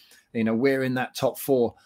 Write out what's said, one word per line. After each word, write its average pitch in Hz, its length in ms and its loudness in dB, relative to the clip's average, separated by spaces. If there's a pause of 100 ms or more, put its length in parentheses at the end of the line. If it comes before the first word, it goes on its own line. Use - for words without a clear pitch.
(340)
You 113 100 -2
know, 110 100 0
we're 135 300 2
in 127 120 -2
that 127 200 -6
top - 240 -2
four, 127 360 0 (100)